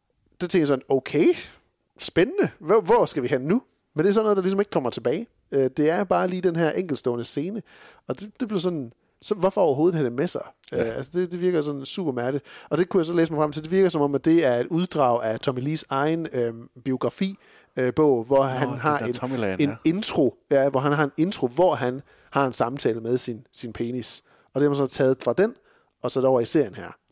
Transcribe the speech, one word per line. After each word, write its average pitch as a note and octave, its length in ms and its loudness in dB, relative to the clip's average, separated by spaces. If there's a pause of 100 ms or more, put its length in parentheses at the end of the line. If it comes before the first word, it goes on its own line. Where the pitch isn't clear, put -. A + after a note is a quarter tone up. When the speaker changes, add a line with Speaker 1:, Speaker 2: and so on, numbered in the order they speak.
(420)
Speaker 1:
der F3+ 60 -4
tænker F#3 120 2
jeg D3+ 80 4
sådan, C#3 220 0
okay, C#3+ 380 2 (720)
spændende, C#4+ 520 0 (100)
hvor, G3 220 2
hvor G3 240 4
skal C#3 180 -4
vi B2 40 -2
hen B2+ 140 0
nu? F3 200 0 (340)
Men D3+ 80 0
det F#3+ 60 4
er G3+ 40 2
sådan A3 100 2
noget, G#3 140 2
der F#3+ 60 -2
ligesom F#3+ 160 0
ikke G#3 120 -4
kommer C3 180 -2
tilbage. C3+ 380 -4 (240)
Øh, C3+ 260 2
det D3+ 120 4
er F3+ 140 0
bare F#3 240 0
lige F3+ 140 -4
den F3 140 0
her E3 160 2
enkeltstående A#2+ 540 -4
scene, F#3 360 -6 (460)
og - 120 -8
det, G#3 200 -14
det B3 80 -4
blev G3+ 120 -4
sådan, D#3 320 -4 (300)
så - 140 -4
hvorfor F#3+ 260 0
overhovedet D#3+ 340 2
have D#3 100 2
det A#2+ 80 -2
med C#3 140 -2
sig? - 140 -6 (300)
Speaker 2:
Ja. A#2 180 -2
Speaker 1:
Øh, A2+ 80 -8
altså, C3 160 -10
det, F3 180 -4
det F3+ 100 -6
virker F3+ 200 0
sådan C#3+ 240 -8
super E3 260 -4
mærkeligt. B2+ 340 -4 (240)
Og D3 80 0
det F3+ 120 0
kunne G3 120 2
jeg D#3+ 40 -2
så E3+ 80 -6
læse E3 200 2
mig D3 60 -2
frem D3+ 120 0
til. D3+ 120 -8
Det D#3+ 80 -10
virker F#3+ 180 4
som D#3+ 120 0
om, C#3+ 140 2
at C3+ 100 -2
det D#3+ 200 4
er A#2+ 100 2
et B2 120 0
uddrag C#3+ 560 0
af A2 160 -2
Tommy B2+ 220 -2
Lees D3+ 280 -4
egen, D#3 440 -2
øhm, A#2 360 -4 (160)
biografi, C3+ 500 -2 (420)
øh, B2+ 160 0
bog, C#3 300 4
hvor C3+ 140 2
Speaker 2:
Nå, C3+ 60 6
Speaker 1:
han C3 260 -2
Speaker 2:
det C#3 80 -6
Speaker 1:
har D3 220 0
Speaker 2:
der A#2 60 -4
Speaker 1:
en, A#2+ 80 -2
Speaker 2:
Tommyland, A#2+ 480 -2
Speaker 1:
en C#3+ 80 2
Speaker 2:
ja. A2+ 60 -6 (140)
Speaker 1:
intro, E3 480 0 (140)
ja, C#3 180 4
hvor C3+ 100 0
han C#3+ 140 2
har D3+ 100 2
en C#3 140 0
intro, D#3+ 300 0
hvor D#3 280 2
han B2+ 260 -4 (300)
har C#3 160 2
en B2 60 -4
samtale A#2+ 480 -2
med A#2 160 0
sin, A#2 360 -6
sin A2+ 200 -12
penis. A#2+ 500 -6 (300)
Og C3+ 80 0
det - 20 4
har D3 60 4
man C#3+ 80 0
så C#3 100 2
taget C3+ 360 2
fra A#2+ 100 0
den, G#3 220 2 (480)
og B2+ 80 -2
sat C3 140 0
over C3 160 4
i A#2 40 0
serien A2+ 300 0
her, E2+ 160 -14 (200)